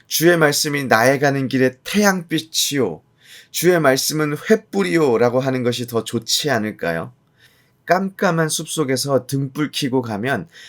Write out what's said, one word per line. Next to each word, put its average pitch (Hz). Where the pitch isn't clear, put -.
"주의 170
말씀이 143
나의 120
가는 139
길에 131
태양빛이요, 160
주의 170
말씀은 147
횃불이요"라고 151
하는 131
것이 120
더 113
좋지 -
않을까요? 104
깜깜한 180
숲속에서 135
등불 139
켜고 131
가면 113